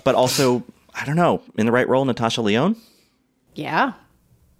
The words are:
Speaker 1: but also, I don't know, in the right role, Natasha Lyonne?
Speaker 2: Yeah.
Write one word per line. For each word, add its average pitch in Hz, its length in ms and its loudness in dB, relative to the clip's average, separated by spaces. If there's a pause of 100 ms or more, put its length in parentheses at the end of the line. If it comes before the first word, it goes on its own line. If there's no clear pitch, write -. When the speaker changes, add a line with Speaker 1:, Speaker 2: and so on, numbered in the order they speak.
Speaker 1:
but 127 100 2
also, 127 480 2 (300)
I - 100 -10
don't 143 140 -2
know, 156 240 2 (160)
in 110 80 -2
the 113 80 0
right 123 160 2
role, 135 160 2
Natasha 117 360 -2
Lyonne? 120 360 0 (800)
Speaker 2:
Yeah. 165 360 -2 (680)